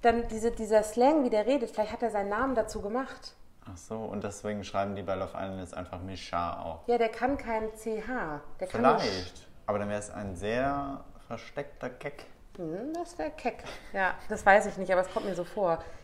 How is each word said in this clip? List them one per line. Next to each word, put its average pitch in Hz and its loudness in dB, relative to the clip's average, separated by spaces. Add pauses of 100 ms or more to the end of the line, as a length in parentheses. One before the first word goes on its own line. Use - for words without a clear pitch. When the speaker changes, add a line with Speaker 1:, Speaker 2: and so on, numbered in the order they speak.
Speaker 1:
dann 233 6
diese, 226 0
dieser 220 4
Slang, 262 6
wie 247 4
der 214 4
redet, 240 2
vielleicht 208 0
hat 233 -4
er 226 2
seinen 202 0
Namen 247 2
dazu 214 0
gemacht. 233 -4 (320)
Speaker 2:
Ach 92 -14
so, - -10
und 104 -4
deswegen 104 -4
schreiben 101 0
die 101 -6
bei 95 -2
Love 92 -4
Island 95 -6
jetzt 90 -10
einfach 87 -8
Mischa 87 -4
auch. 82 -8
Speaker 1:
Ja, 240 4
der 226 4
kann 254 0
kein 220 -4
C 220 -6
H. 170 -4 (180)
Der 185 -4
kann 220 -2
nicht 269 6
Speaker 2:
Vielleicht, 95 -4 (180)
aber 101 0
dann 101 -4
wär's 104 -4
ein 101 -6
sehr 139 -2 (240)
versteckter - -8
Keck. - -12 (320)
Speaker 1:
Hm, 190 -6
das 339 -8
wär 302 -4
keck. - -6 (280)
Ja, 190 2 (160)
das 208 0
weiß 208 10
ich 196 -4
nicht, 185 0
aber 180 6
es 180 0
kommt 208 -2
mir 190 -2
so 175 -2
vor. 170 2 (240)